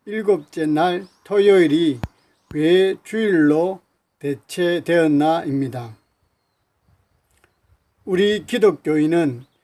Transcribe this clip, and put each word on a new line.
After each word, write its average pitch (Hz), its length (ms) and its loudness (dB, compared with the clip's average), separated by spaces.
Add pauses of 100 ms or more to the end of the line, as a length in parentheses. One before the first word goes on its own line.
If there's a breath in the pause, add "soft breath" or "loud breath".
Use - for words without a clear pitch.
일곱째 196 600 -4
날 175 400 0 (180)
토요일이 170 760 2 (560)
왜 180 480 2
주일로 180 800 0 (360)
대체되었나입니다. 151 1800 -2 (2000)
우리 202 440 -2
기독교인은 156 960 0 (200)